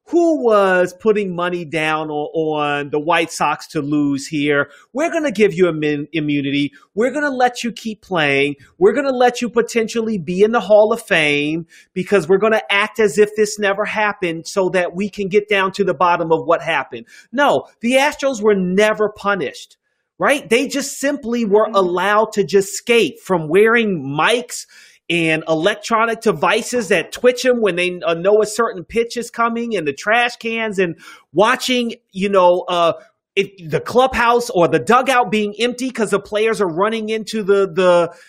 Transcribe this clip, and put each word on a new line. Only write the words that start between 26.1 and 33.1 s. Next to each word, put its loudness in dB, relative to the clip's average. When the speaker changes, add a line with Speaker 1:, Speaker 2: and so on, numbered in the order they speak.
Speaker 1:
devices 0
that 0
twitch 0
'em 2
when 0
they, -2
uh, 0
know 2
a 2
certain -4
pitch -4
is -8
coming, -4
and -4
the -4
trash 0
cans, -6
and 0
watching, 0
you -4
know, 4
uh, 2